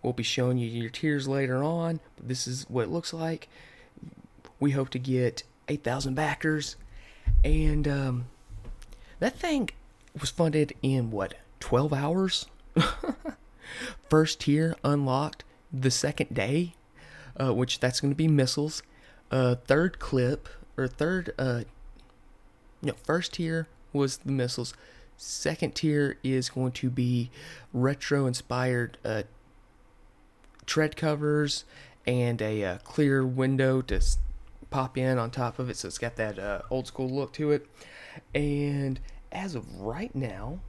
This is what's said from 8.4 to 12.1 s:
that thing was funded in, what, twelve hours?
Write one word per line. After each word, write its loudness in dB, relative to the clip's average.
that 0
thing 0
was -4
funded 2
in, 2
what, -4
twelve 2
hours? 0